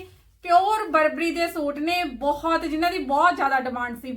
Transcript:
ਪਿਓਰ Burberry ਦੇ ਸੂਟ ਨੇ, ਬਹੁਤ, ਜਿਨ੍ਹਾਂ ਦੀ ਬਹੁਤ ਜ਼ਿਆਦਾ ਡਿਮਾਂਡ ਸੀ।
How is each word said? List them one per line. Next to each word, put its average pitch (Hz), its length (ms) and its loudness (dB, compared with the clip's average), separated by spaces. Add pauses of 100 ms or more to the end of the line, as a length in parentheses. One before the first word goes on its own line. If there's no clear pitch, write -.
(460)
ਪਿਓਰ 392 440 4
Burberry 311 460 2
ਦੇ 339 140 -2
ਸੂਟ 285 300 -4
ਨੇ, 349 240 -2 (160)
ਬਹੁਤ, 320 460 0
ਜਿਨ੍ਹਾਂ 320 260 0
ਦੀ 381 140 -4
ਬਹੁਤ 294 300 4
ਜ਼ਿਆਦਾ 269 240 0
ਡਿਮਾਂਡ 240 420 -6
ਸੀ। 254 160 -10